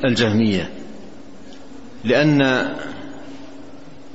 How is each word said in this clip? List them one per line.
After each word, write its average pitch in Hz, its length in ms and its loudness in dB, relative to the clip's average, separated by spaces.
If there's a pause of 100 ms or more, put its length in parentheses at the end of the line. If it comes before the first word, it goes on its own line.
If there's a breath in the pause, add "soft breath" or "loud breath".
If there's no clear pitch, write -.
الجهمية، 107 680 4 (1300)
لأن 135 640 6 (1500)